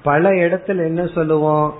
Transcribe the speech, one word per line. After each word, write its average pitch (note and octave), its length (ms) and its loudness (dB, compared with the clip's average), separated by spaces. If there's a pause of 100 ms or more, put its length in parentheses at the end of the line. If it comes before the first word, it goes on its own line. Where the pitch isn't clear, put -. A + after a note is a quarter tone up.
பல D#3 360 2
இடத்துல F3+ 480 -2
என்ன E3 240 -2
சொல்லுவோம்? D#3 600 0 (120)